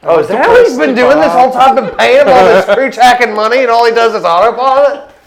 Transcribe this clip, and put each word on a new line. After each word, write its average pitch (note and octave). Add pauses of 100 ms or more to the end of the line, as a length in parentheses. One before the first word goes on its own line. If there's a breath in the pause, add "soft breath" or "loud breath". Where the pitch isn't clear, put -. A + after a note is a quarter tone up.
Oh, D#3
is D3+
that A3
how A#4
he's F#4
been C#4
doing B3
this D#4
whole B3+
time? B3+
Been A#3+
paying B3
all B3+
this -
crew A#3+
tack B3
and A3
money, A3
and B3+
all A#3
he A3+
does A3+
is G3
autopilot? A#3+ (160)